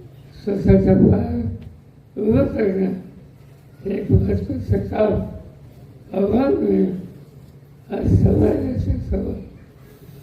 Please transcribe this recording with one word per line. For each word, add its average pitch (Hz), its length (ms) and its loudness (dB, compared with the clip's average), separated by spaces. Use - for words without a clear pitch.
स्वतःच्या 190 500 4
पायावर - 1300 -2
उभं 247 260 2
करणं 190 460 -2
हे 190 60 -6
एक - 220 -6
महत्त्वाचं 196 760 0
काम, - 240 0
आव्हान 233 360 2
म्हणून 196 360 0
आज - 100 -6
समाजाच्या 262 760 0
समोर 240 280 -4